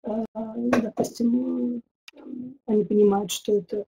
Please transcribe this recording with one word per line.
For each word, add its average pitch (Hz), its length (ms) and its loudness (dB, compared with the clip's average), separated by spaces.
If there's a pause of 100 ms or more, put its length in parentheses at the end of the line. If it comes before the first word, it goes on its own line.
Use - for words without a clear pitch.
э, 220 220 -2 (560)
допустим, 240 1000 -2 (340)
э, - 60 -20 (440)
они 214 200 4
понимают, 202 460 4
что - 220 -2
это 202 380 -2